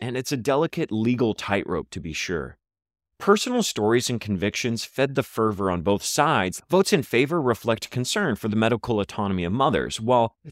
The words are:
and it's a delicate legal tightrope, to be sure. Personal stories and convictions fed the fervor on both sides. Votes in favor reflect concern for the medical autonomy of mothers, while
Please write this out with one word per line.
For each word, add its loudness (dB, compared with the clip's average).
and -6
it's -6
a -2
delicate 0
legal 2
tightrope, -4
to -10
be -8
sure. -6
Personal 2
stories 2
and -2
convictions -2
fed -2
the 0
fervor 0
on -2
both 2
sides. 0
Votes 2
in 4
favor 2
reflect 0
concern -2
for -6
the 0
medical 0
autonomy -2
of -2
mothers, 0
while 2